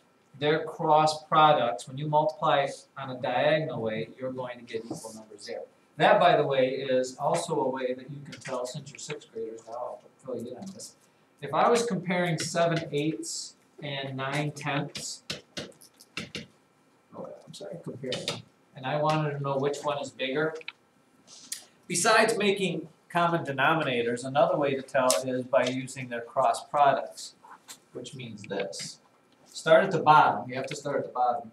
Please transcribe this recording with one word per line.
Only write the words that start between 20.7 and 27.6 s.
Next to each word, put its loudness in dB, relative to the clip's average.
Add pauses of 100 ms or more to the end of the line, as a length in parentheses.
besides 4
making 0 (200)
common 2
denominators, 0
another 4
way 2
to -4
tell 2 (180)
is -2
by 2
using -6
their -8
cross 0
products, 0 (580)